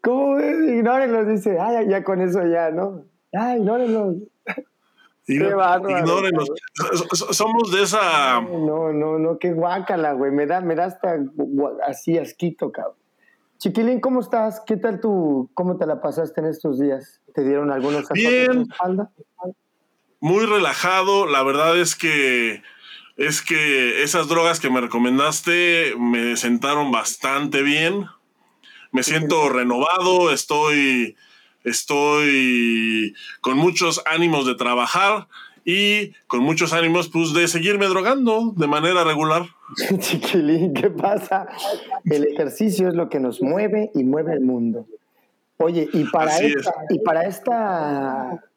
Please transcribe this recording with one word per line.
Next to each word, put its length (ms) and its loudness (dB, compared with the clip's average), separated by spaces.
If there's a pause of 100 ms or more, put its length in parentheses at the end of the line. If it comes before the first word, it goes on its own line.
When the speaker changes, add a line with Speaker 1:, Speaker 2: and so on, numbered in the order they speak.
Speaker 1:
¿Cómo 340 2
ves? 220 0 (120)
Ignórenlos, 580 2
dice. 320 0
Ah, 140 0
ya, 100 0
ya 200 0
con 180 -2
eso 260 0
ya, 240 0
¿no? 340 -6 (320)
Ah, 200 -2
ignórenlos. 580 0 (1120)
Speaker 2:
Igno-, 220 2
Speaker 1:
Qué 40 0
bárbaro, 460 2
Speaker 2:
ignórenlos. 500 0 (260)
Speaker 1:
cabrón. 220 -2
Speaker 2:
So-, 180 -4
so-, 180 -4
somos 380 0
de 120 2
esa 580 2
Speaker 1:
No, 160 -6
no, 360 -2
no, 260 0
no, 180 0
qué 160 -2
guácala, 600 -2
güey. 180 0
Me 140 0
da, 160 -2
me 140 -2
da 100 0
hasta 320 -4
gua-, 680 -4
así 320 -2
asquito, 540 -4
cabrón. 240 -8 (640)
Chiquilín, 420 0
¿cómo 220 0
estás? 440 -2
¿Qué 120 -2
tal 240 -4
tú? 520 0
¿Cómo 240 -2
te 80 -2
la 160 -4
pasaste 400 -4
en 60 -2
estos 320 -2
días? 420 -2 (120)
¿Te 100 -2
dieron 280 0
algunos 340 0
azotes 180 0
en 60 4
Speaker 2:
Bien. 280 4
Speaker 1:
la 40 0 (120)
espalda? 360 -2 (1120)
Speaker 2:
Muy 260 2
relajado. 800 2
La 180 2
verdad 340 2
es 180 0
que, 680 0 (560)
es 240 -2
que 640 0
esas 240 0
drogas 320 2
que 100 -2
me 100 2
recomendaste 1200 2
me 380 0
sentaron 540 0
bastante 720 -2
bien. 420 0 (840)
Me 120 0
siento 460 2
renovado, 840 2
estoy, 840 0 (480)
estoy 1500 0 (280)
con 160 -2
muchos 480 0
ánimos 400 0
de 100 0
trabajar 720 0 (380)
y 480 0 (140)
con 140 0
muchos 320 0
ánimos, 360 2
pues, 240 0
de 140 2
seguirme 400 0
drogando 680 2
de 120 2
manera 360 2
regular. 400 2 (260)
Speaker 1:
<laughs> 300 -2
Chiquilín, 720 0
¿qué 160 0
pasa? 580 -2 (580)
El 220 2
ejercicio 600 0
es 80 0
lo 140 -2
que 100 -2
nos 220 -2
mueve 520 0
y 100 0
mueve 300 0
el 80 -2
mundo. 440 -2 (720)
Oye, 340 0
y 140 2
para 260 0
Speaker 2:
Así 140 2
Speaker 1:
esta, 260 0 (160)
Speaker 2:
es. 80 0
Speaker 1:
y 40 -2
para 240 2
esta 1200 -4 (140)